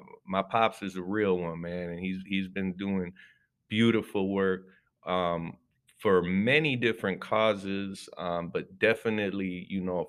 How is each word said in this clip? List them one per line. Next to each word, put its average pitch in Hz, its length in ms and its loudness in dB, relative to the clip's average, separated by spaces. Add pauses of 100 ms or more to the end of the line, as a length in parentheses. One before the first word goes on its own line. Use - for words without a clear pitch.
(260)
my 95 160 -2
pops 110 400 0
is 92 140 -8
a 92 60 -6
real 98 360 0
one, 82 220 -6
man, 87 300 -6
and 85 100 -8
he's, 95 260 -4
he's 98 220 -2
been 95 260 -4
doing 95 380 -4 (560)
beautiful 107 640 2
work, 95 380 0 (380)
um, 85 520 -2 (400)
for 95 260 6
many 123 540 2
different 107 420 0
causes, 98 880 0 (100)
um, 85 320 -4
but - 300 -8
definitely, 98 880 0
you 95 120 -2
know, 90 280 -2